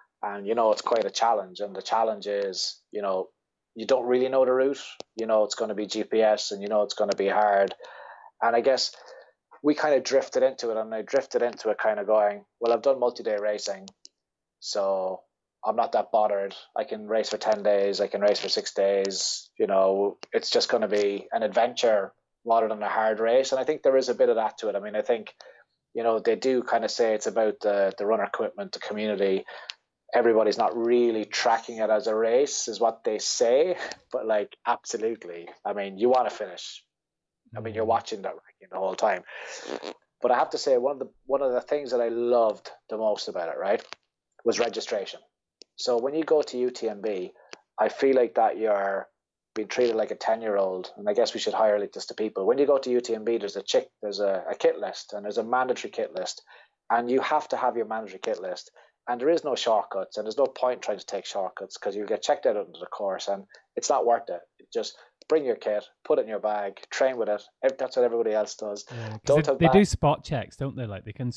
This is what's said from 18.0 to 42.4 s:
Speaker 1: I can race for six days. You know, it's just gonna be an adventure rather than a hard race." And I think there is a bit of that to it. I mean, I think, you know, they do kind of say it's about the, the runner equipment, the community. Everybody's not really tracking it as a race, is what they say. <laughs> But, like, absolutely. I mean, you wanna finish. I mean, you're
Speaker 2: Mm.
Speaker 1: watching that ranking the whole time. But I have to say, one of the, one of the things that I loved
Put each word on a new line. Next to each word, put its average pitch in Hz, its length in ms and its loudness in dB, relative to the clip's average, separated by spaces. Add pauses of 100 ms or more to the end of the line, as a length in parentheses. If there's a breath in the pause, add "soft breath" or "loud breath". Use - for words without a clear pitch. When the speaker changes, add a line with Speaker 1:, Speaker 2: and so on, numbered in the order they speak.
Speaker 1:
I 101 60 2
can 98 140 -2
race 101 200 4
for 98 80 -4
six - 260 -2
days. 98 840 0
You 110 80 2
know, 95 520 2 (140)
it's - 180 -2
just - 180 2
gonna 110 180 2
be 101 460 0
an 117 100 -2
adventure 110 680 2 (320)
rather 113 240 2
than 107 140 -4
a 104 60 -2
hard 110 320 0
race." 120 320 2
And 131 80 0
I 127 40 -2
think 151 180 -4
there 135 140 4
is 127 120 2
a 120 60 0
bit 123 140 4
of 117 80 4
that 110 220 -2
to 110 100 -4
it. 98 80 -4
I 98 40 -4
mean, 104 140 -12
I 107 80 -2
think, 110 320 -2 (600 loud breath)
you 117 80 -4
know, 113 180 2
they 110 160 2
do 131 260 0
kind 113 220 0
of 107 60 -2
say 113 240 2
it's 107 120 -4
about 107 340 0
the, 101 380 2
the 104 80 -2
runner 107 180 2
equipment, 101 480 -6
the - 80 -12
community. 101 640 0 (720 loud breath)
Everybody's 110 440 4
not 107 180 2
really 117 480 2
tracking 113 540 0
it 110 120 0
as 107 160 2
a 110 80 0
race, 117 540 2
is 107 100 -8
what 110 240 0
they 110 160 -2
say. 135 580 2 (180 loud breath)
<laughs> - 180 -20
But, 120 140 -4
like, 104 380 0
absolutely. 107 840 -6 (160)
I 101 80 -4
mean, 98 260 -8
you 117 100 4
wanna 127 220 4
finish. - 540 -12 (720)
I 113 40 -10
mean, 110 140 -8
you're 110 100 -2
Speaker 2:
Mm. 110 40 -2
Speaker 1:
watching 110 340 -2
that 95 120 -8
ranking - 360 -20
the - 80 -10
whole 95 160 -2
time. 95 300 0 (960 loud breath)
But 120 80 2
I 123 80 4
have 156 120 0
to 156 80 -6
say, 139 200 2
one 131 140 0
of 139 80 -8
the, 131 100 -10 (160)
one 139 160 0
of 127 100 0
the 123 80 0
things 147 300 -4
that 120 100 0
I 117 80 0
loved 117 640 0 (180)